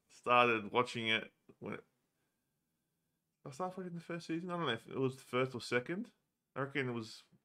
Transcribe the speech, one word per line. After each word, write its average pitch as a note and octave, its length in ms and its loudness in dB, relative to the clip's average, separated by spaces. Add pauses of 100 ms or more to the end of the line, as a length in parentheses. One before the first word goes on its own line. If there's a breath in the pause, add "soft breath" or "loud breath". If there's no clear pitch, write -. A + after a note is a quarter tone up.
(180)
started A#2+ 540 6
watching A#2+ 360 2
it G#2+ 220 2 (300)
when - 140 -8
it, - 100 -12 (1600)
I - 40 -10
started F#3 280 -6
watching F3+ 160 -8
the E3+ 60 -8
first E3+ 260 -8
season. E3+ 240 -4
I F3 60 -4
don't E3 100 -2
know A#2+ 60 2
if A2 180 -6
it - 80 -4
was C3 180 0
the - 60 -18
first C3 320 0
or A2+ 60 -8
second. E3 480 -2 (460)
I C3 60 -4
reckon C#3 300 -2
it - 40 -4
was, A2 280 -10 (220)